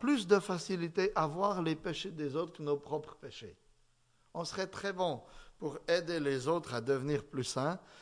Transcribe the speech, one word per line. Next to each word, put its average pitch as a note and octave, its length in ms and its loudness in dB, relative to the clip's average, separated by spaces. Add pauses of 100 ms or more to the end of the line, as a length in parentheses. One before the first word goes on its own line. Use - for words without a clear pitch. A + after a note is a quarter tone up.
plus A#3 260 2
de G3+ 120 8
facilité F#3 760 0
à D#3+ 100 4
voir F#3 360 0
les D#3+ 160 2
péchés F3+ 340 -6
des D3 240 -4
autres E3 220 -2
que D#3+ 60 -10
nos D3 140 0
propres C#3+ 380 -6
péchés. - 420 -16 (760)
On E3+ 100 -4
serait F#3 240 -4
très G3 240 -6
bon F3+ 320 0 (340)
pour D3 300 -6
aider E3+ 320 2
les C#3 300 2
autres D#3+ 240 0
à A#2+ 80 -2
devenir C#3 420 2
plus B2+ 220 -4
saints, D#3 340 0 (220)